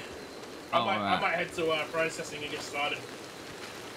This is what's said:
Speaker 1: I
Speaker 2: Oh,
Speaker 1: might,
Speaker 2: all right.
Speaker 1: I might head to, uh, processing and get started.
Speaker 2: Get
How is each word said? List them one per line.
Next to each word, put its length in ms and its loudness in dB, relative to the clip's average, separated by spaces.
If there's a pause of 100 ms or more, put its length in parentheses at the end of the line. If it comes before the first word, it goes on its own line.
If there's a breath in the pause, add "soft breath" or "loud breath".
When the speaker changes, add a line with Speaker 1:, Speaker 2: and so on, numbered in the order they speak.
(720)
Speaker 1:
I 80 6
Speaker 2:
Oh, 60 6
Speaker 1:
might, 140 4
Speaker 2:
all 40 2
right. 140 6
Speaker 1:
I 60 4
might 140 4
head 180 0
to, 160 4
uh, 160 4
processing 560 0
and 80 -4
get 100 -4
started. 380 -2
Speaker 2:
Get 60 -8 (920)